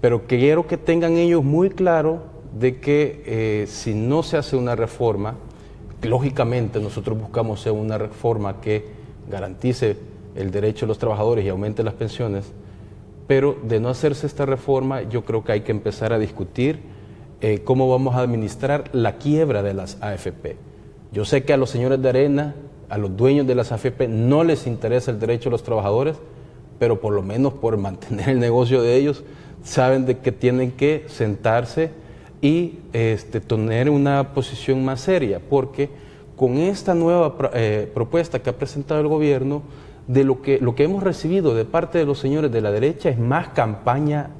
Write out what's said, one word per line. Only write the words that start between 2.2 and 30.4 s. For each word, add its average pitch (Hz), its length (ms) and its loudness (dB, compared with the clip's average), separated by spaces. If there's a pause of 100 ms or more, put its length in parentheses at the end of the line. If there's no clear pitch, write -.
de 131 220 0
que, 147 440 0
eh, 110 420 -2
si - 280 -6
no 123 280 0
se 165 140 -4
hace 143 200 -2
una 120 200 0
reforma, 110 600 -2 (680)
lógicamente 123 760 0
nosotros 107 380 -6
buscamos 110 420 -4
hacer 113 120 -2
una 107 240 -2
reforma 107 640 -2
que 107 280 -2 (420)
garantice 101 680 -2 (380)
el 95 160 -4
derecho 107 340 0
de 110 40 -2
los 107 100 -2
trabajadores 107 480 0
y - 20 0
aumente 104 340 -2
las 110 120 -2
pensiones, 104 580 -6 (760)
pero 135 360 4
de 110 180 0
no 120 80 0
hacerse 147 380 0
esta 143 180 -2
reforma, 131 560 0
yo 113 240 -4
creo 113 200 -2
que 117 80 -2
hay 107 100 2
que 120 100 -4
empezar 110 400 -2
a 113 60 2
discutir, 120 640 -2 (600)
eh, 107 240 0
cómo 131 240 4
vamos 127 280 2
a 127 40 2
administrar 123 720 -2
la 113 240 0
quiebra 143 460 2
de 101 100 -2
las 95 300 -8
A 104 100 -6
F 92 180 -8
P. - 260 -10 (540)
Yo 104 140 -2
sé 135 200 2
que 143 100 4
a - 20 4
los 131 140 2
señores 131 320 0
de 131 80 4
Arena, 143 440 2 (340)
a 104 100 -4
los 98 180 -4
dueños 135 300 4
de 127 80 2
las 120 180 0
A 113 40 -4
F 123 160 -2
P, 127 160 -2
no 123 360 4
les 165 220 2
interesa 120 460 0
el 107 80 -4
derecho 120 280 0
de 120 40 0
los 113 100 -2
trabajadores, 117 540 0 (640)
pero 117 220 2
por 104 140 0
lo 98 80 0
menos 120 320 0
por 113 240 0
mantener 98 500 -4
el 131 120 4
negocio 120 420 4
de 120 140 4
ellos, 139 260 2 (400)
saben 131 420 2
de 127 140 0
que 127 140 0
tienen 123 400 2